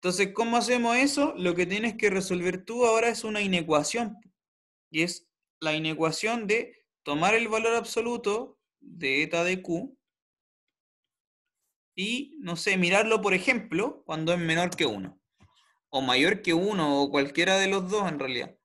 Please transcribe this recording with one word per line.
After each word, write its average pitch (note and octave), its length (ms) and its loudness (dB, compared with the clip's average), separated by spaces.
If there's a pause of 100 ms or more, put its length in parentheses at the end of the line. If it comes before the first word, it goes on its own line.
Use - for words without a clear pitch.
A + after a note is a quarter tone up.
Entonces, F#3 320 0
¿cómo A#3 220 0
hacemos A#3 400 2
eso? C#4+ 400 2
Lo F3+ 180 0
que F3+ 120 0
tienes G#3+ 280 -4
que G#3 160 2
resolver F#3 540 -2
tú A#3+ 200 -2
ahora A3+ 240 4
es A3+ 140 -4
una G#3+ 200 -4
inecuación. F3 760 0 (720)
Y D#3 120 0
es F3+ 260 -4 (320)
la D#3 140 0
inecuación D#3+ 760 -2
de - 360 -2 (200)
tomar E3 320 2
el A#3 100 2
valor A3+ 300 0
absoluto A#3 840 -4 (200)
de C#3+ 420 -2
eta E3+ 220 0
de F#3 180 -2
Q F3+ 360 -6 (2000)
y, A#3 440 -6
no F3 160 -8
sé, F#3+ 200 0
mirarlo, G3 460 2
por F#3+ 120 2
ejemplo, G#3+ 720 -2
cuando D#3+ 280 -2
es F3+ 60 0
menor E3+ 320 0
que E3+ 160 0
uno. G2+ 340 -6 (680)
O C3+ 140 -2
mayor C3+ 400 4
que E3+ 100 0
uno, E3 500 2
o C#3+ 80 0
cualquiera D#3 480 2
de G3 100 2
los F#3+ 220 -2
dos, G#3 160 0
en D#3 120 -4
realidad. C3 460 -6